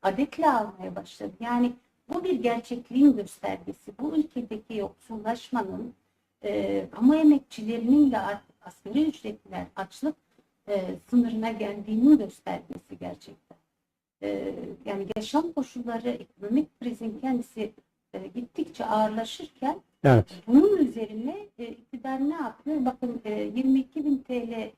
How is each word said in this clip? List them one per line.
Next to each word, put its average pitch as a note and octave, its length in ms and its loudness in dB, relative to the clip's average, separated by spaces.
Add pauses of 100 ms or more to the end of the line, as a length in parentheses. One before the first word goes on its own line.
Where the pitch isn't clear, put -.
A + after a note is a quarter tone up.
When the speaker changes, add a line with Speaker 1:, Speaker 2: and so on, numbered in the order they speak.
Speaker 1:
adetle C#4 480 0
almaya G3 460 -2
başladı. G3+ 440 -12
Yani A#3+ 320 0 (380)
bu F4 140 -4
bir F#4 100 0
gerçekliğin A#3+ 800 4
göstergesi. G3 840 -8
Bu D4+ 160 -4
ülkedeki A#3 640 -4
yoksullaşmanın, A3 1160 -6 (500)
e, G3+ 480 -2
kamu B3+ 240 6
emekçilerinin C4+ 960 4
de A3+ 80 0
artık G3+ 420 -8
asgari A#3+ 460 -2
ücretliler G3 580 -10 (100)
açlık, C4 400 -6 (520)
e, G3+ 140 0 (280)
sınırına A3+ 420 2
geldiğinin G#3+ 680 4
göstergesi - 840 -8
gerçekten. - 580 -16 (680)
E, G2+ 300 -4 (320)
yani G3 300 -6
yaşam D4 360 -2
koşulları, A#3+ 580 -6
ekonomik A#3+ 680 -4
krizin A3+ 420 -8
kendisi, A#3+ 500 -4 (420)
e, F#3+ 220 -10
gittikçe - 500 -8
ağırlaşırken A3+ 960 -4 (220)
Speaker 2:
Evet. B2+ 220 8 (220)
Speaker 1:
bunun F4+ 300 8
üzerine, A3+ 580 -2 (240)
e, A#3+ 60 -10
iktidar C4 640 -6
ne D#4+ 40 -2
yapıyor? D4 520 -4
Bakın, B3 400 -4
e, G#3+ 160 -4
yirmi B3+ 380 2
iki C#4 260 -6
bin C#4 120 2
T B3 300 -6
L A3+ 300 -8